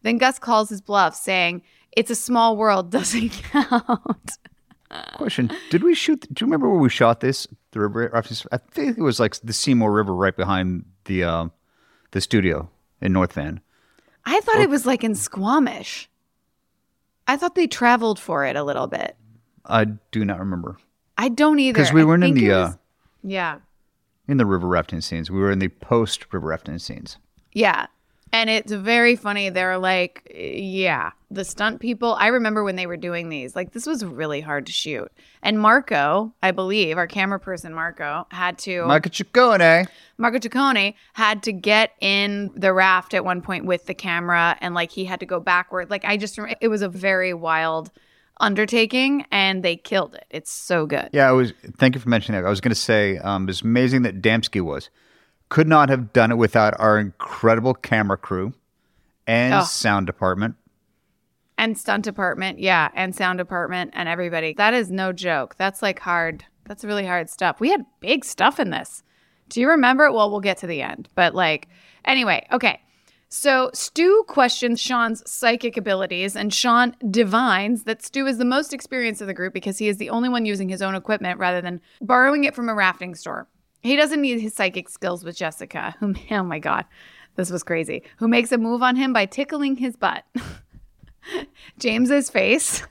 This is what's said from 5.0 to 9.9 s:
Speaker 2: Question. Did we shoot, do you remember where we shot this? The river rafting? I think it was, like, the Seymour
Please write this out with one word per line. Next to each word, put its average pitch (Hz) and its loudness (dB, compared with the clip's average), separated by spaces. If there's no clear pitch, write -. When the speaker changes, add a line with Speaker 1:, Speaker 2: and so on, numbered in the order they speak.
Speaker 2:
Question. 135 -2
Did 180 4
we 339 6
shoot, 311 0
do 170 -6
you - 0
remember 285 2
where 196 4
we 131 6
shot 117 4
this? 131 -2
The 110 -8
river 104 0
rafting? 117 -2
I 123 -2
think 262 -4
it 202 -2
was, 131 2
like, 113 2
the 113 -8
Seymour 113 4